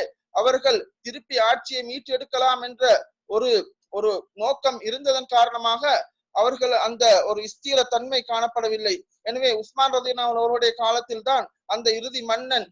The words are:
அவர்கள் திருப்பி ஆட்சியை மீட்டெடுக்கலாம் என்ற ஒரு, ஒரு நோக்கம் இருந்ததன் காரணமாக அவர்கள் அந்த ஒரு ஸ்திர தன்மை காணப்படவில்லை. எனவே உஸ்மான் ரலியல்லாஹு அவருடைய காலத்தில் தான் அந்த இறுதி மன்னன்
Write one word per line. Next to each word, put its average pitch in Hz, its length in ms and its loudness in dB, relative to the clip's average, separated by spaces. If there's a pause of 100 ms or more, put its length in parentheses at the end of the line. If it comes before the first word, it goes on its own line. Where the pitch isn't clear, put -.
(320)
அவர்கள் 254 460 2 (240)
திருப்பி 247 360 -10
ஆட்சியை 247 460 0
மீட்டெடுக்கலாம் 254 800 -2
என்ற 247 200 -8 (460)
ஒரு, 226 220 0 (400)
ஒரு 208 200 -2 (240)
நோக்கம் 247 460 -2
இருந்ததன் 262 500 -2
காரணமாக 233 540 2 (500)
அவர்கள் 247 440 0
அந்த 226 260 0 (200)
ஒரு 208 240 -2
ஸ்திர 277 360 -4
தன்மை 254 380 -2
காணப்படவில்லை. 226 720 -2 (280)
எனவே 254 320 -2
உஸ்மான் 262 400 -2
ரலியல்லாஹு 247 420 -2
அவருடைய 233 400 2
காலத்தில் 233 480 -2
தான் 262 220 0 (200)
அந்த 226 260 -4
இறுதி 247 300 -8
மன்னன் 233 500 -4